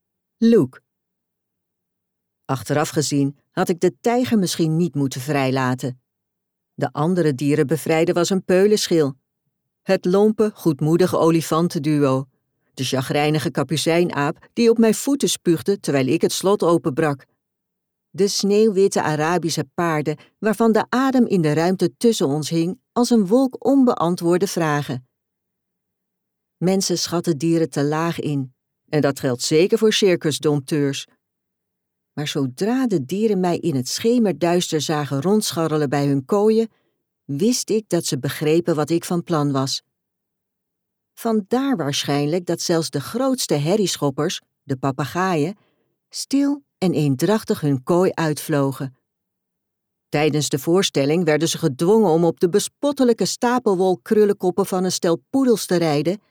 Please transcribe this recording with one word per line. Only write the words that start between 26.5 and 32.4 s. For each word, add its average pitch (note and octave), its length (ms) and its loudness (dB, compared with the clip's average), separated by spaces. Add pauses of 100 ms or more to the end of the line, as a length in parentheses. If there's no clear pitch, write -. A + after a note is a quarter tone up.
Mensen F#3 420 -2
schatten E3+ 400 -4
dieren E3 320 0
te C#3+ 140 -2
laag D#3 360 -4
in. C#3+ 340 -6 (340)
En D3+ 120 0
dat C#3 200 -2
geldt B2+ 220 -4
zeker F#3 360 2
voor A3 140 4
circusdompteurs. D3 1120 0 (1080)
Maar D3 160 -6
zodra G3 580 -2